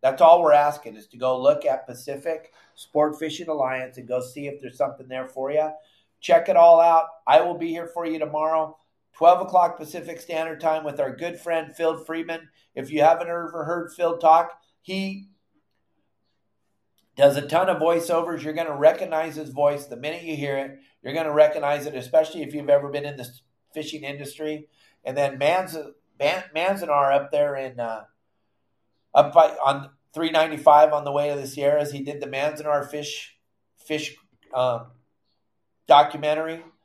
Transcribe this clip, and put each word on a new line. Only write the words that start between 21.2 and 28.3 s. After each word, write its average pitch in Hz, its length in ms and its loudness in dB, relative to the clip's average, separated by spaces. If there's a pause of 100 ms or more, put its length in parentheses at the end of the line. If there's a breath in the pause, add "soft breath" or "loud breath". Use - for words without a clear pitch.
recognize 147 540 2
it, 143 100 -10
especially 156 460 0
if 143 140 -12
you've 143 140 -8
ever 143 200 2
been 143 160 -6
in 143 120 -10
the 123 120 -14 (440)
fishing 151 300 -12
industry. 143 640 -12 (360)
And 131 120 -8
then 139 220 -2
Manz-, 160 400 -2 (400)
Ban-, 170 260 -2 (120)
Manzanar 160 580 0
up 139 180 0
there 147 240 0
in, 131 240 -10
uh, 113 260 -8 (1080)